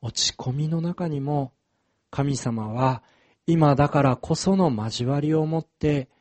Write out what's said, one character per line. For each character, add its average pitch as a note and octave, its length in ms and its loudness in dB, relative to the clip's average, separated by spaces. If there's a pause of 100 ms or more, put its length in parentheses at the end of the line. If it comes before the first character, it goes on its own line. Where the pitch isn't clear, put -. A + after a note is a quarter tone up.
落 - 300 -4
ち - 40 -8
込 B2+ 180 -6
み D3 160 -4
の E3 100 -2
中 F3 300 -4
に D3 100 -4
も、 C#3 320 -4 (600)
神 C#3 260 -2
様 A2+ 320 -4
は B2+ 340 0 (420)
今 D#3 300 4
だ C#3+ 140 4
か C#3+ 120 2
ら C3 140 4
こ - 200 -4
そ F#3+ 200 0
の F3+ 160 4
交 A2+ 380 -4
わ C#3+ 100 0
り D3+ 140 0
を D#3 120 2
も D#3+ 140 -2
っ D#3+ 60 -6
て D3 420 -2 (140)